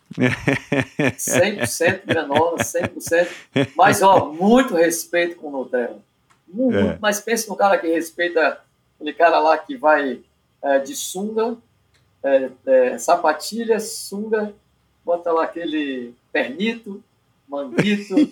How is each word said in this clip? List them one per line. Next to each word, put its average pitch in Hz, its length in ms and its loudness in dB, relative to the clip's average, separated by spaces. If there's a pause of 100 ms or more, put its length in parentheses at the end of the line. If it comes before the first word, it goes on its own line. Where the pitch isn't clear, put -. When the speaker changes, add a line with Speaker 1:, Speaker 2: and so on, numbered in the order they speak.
(180)
Speaker 1:
<laughs> 131 1000 -2
Speaker 2:
Cem 202 400 0
por 117 100 -4
cento 180 380 -2
granola, 151 580 0
cem - 240 -4
por - 140 -10
cento. 170 300 0 (460)
Mas, 202 240 4
ó, 190 300 6
muito 208 440 4
respeito 170 600 0
com 156 120 -14
Nutella. 123 500 -4 (480)
Muito, 226 300 0
Speaker 1:
É. 87 240 0
Speaker 2:
mas 208 200 -2
pense 226 260 -4
no 185 80 -8
cara 196 220 2
que 170 100 -4
respeita 165 720 -2 (360)
aquele 151 180 -10
cara 160 260 4
lá 156 180 4
que 143 200 -8
vai, 143 420 2 (420)
é, 269 180 2
de 269 160 -8
sunga, 220 600 -6 (680)
é, 135 260 2 (160)
é, 127 320 4
sapatilha, 202 840 0
sunga, 214 760 -6 (520)
bota 170 260 -2
lá 165 140 0
aquele 143 680 -6 (180)
pernito, 196 720 -6 (460)
manguito, 190 680 -2 (160)